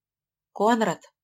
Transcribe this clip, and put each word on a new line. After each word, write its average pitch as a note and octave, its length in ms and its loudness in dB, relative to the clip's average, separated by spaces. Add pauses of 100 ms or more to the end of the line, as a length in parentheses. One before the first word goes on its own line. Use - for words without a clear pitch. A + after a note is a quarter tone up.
(520)
"Конрад", G#3+ 500 0 (220)